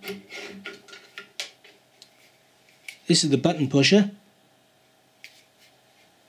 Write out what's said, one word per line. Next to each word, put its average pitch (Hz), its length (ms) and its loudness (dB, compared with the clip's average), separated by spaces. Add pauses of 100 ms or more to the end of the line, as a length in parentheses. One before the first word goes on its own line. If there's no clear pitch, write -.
(3000)
This 170 160 2
is 147 80 0
the 139 80 2
button 156 280 0
pusher. 190 440 4 (2250)